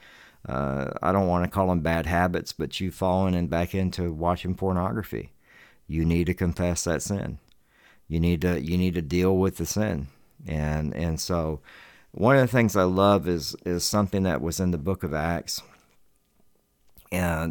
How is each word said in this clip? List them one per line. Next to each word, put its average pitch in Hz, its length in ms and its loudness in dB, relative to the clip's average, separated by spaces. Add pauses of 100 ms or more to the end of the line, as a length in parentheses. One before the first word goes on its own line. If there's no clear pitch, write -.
(460)
uh, 69 440 -4 (120)
I 90 100 2
don't 95 160 4
wanna 87 200 2
call 95 220 0
'em 87 100 2
bad 82 260 0
habits, 87 460 0
but - 260 -6
you've 92 160 -4
fallen 92 400 2
in, 87 120 0
back 85 280 -2
into 90 380 -2
watching 87 420 -2
pornography. 92 760 -2 (540)
You 80 180 0
need 82 220 4
to 87 80 0
confess 87 500 0
that 80 180 0
sin. - 360 -4 (680)
You 80 140 0
need 85 220 4
to, 87 180 2
you 82 160 -2
need 90 180 2
to 87 80 0
deal 90 360 2
with 95 180 2
the 82 100 -2
sin. 78 420 -2 (380)
And, 76 480 -2
and 80 240 -2
so 80 420 -2 (520)
one 123 240 4
of 135 60 6
the 123 100 0
things 117 240 4
I 95 80 4
love 95 420 4
is, 85 380 -2
is 87 200 -2
something 101 400 0
that 78 180 0
was 82 180 -4
in 90 120 2
the 85 60 0
book 90 260 -4
of 76 100 -4
Acts, 80 480 -4 (1500)
uh, 85 380 -2